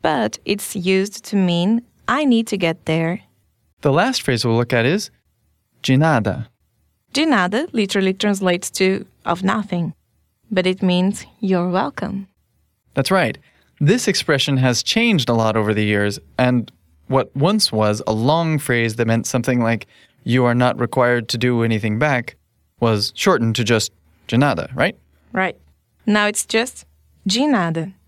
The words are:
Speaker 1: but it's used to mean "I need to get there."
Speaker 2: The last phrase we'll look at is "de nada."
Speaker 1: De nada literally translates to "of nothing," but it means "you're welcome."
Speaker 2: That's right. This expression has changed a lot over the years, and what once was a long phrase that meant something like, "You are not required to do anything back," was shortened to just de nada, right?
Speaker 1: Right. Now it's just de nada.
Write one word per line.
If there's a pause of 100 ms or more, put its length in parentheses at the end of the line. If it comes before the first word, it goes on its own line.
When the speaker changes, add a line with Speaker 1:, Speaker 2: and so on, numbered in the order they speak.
Speaker 1:
but
it's
used
to
mean (260)
"I
need
to
get
there." (640)
Speaker 2:
The
last
phrase
we'll
look
at
is (720)
"de
nada." (640)
Speaker 1:
De
nada
literally
translates
to (180)
"of
nothing," (560)
but
it
means (140)
"you're
welcome." (680)
Speaker 2:
That's
right. (460)
This
expression
has
changed
a
lot
over
the
years, (180)
and (380)
what
once
was
a
long
phrase
that
meant
something
like, (360)
"You
are
not
required
to
do
anything
back," (440)
was
shortened
to
just (340)
de
nada,
right? (360)
Speaker 1:
Right. (500)
Now
it's
just (400)
de
nada. (160)